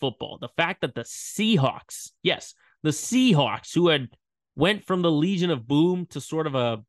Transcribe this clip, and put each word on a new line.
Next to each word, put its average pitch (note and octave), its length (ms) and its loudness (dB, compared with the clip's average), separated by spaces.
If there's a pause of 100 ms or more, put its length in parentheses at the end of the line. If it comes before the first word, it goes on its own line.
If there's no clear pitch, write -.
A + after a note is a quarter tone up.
football. - 400 -6
The - 100 -12
fact E3+ 320 -4
that C3+ 140 -4
the A#2+ 60 -8
Seahawks, - 1120 -2 (100)
yes, - 320 -4 (300)
the D3+ 80 0
Seahawks, D3+ 840 0
who F3 140 4
had C#3 200 2 (480)
went F3+ 300 0
from F#3 160 0
the E3+ 100 2
Legion F3 380 2
of A#2+ 180 -4
Boom E3+ 440 2
to C#3+ 100 -10
sort D#3 260 -4
of C#3 80 -4
a A#2 320 -2